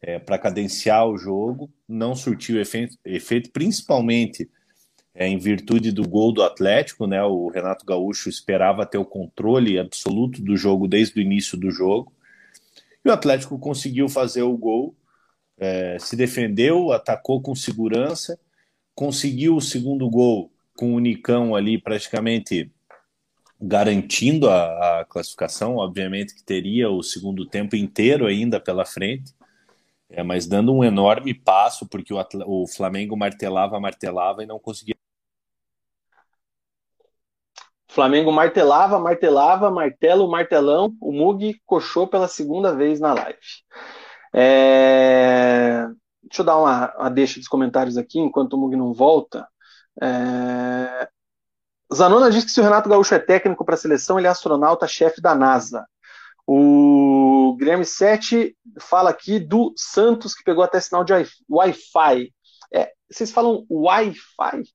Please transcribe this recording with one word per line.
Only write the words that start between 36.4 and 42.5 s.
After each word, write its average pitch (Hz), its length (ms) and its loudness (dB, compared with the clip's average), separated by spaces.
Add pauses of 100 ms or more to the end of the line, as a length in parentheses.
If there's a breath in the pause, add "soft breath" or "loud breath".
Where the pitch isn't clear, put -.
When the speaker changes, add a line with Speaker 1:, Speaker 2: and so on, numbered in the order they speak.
Speaker 2:
Flamengo 147 420 2
martelava, 165 680 4
martelava, 170 720 2
martelo, 175 600 2
martelão, 170 720 2
o 147 100 -8
Mug 196 540 -2
coxou 175 420 -2
pela 185 220 0
segunda 170 460 -2